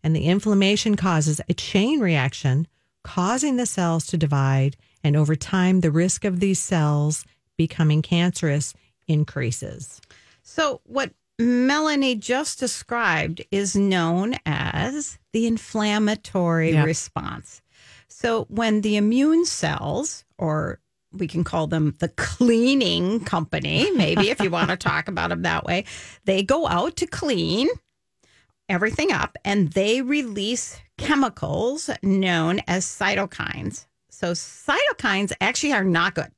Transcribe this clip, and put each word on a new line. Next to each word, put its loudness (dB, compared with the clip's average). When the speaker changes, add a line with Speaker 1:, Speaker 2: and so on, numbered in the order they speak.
Speaker 1:
And 2
the 0
inflammation 2
causes 2
a 2
chain 0
reaction, 2
causing 0
the 0
cells 0
to -2
divide. 2
And 4
over 4
time, 2
the 2
risk 0
of 0
these 2
cells 0
becoming 2
cancerous 0
increases. -4
Speaker 2:
So -4
what -4
Melanie 2
just -4
described -2
is -2
known 2
as -4
the 2
inflammatory 0
Speaker 1:
Yep. 4
Speaker 2:
response. -8
So -2
when 2
the 2
immune 4
cells, -4
or -2
we -6
can -2
call -2
them 0
the -2
cleaning 2
company, 0
maybe 2
if -2
you 0
wanna 0
Speaker 1:
<laughs> -
Speaker 2:
talk -2
about -4
'em -4
that -2
way, -2
they 2
go -2
out 0
to -2
clean -2
everything 0
up -2
and 2
they 0
release -4
chemicals -2
known 2
as -2
cytokines. -6
So -6
cytokines -2
actually -2
are 0
not 0
good. -6